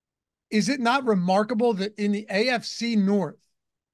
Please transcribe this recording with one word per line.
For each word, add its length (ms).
is 180
it 120
not 240
remarkable 680
that 240
in 140
the 180
A 180
F 160
C 320
North, 400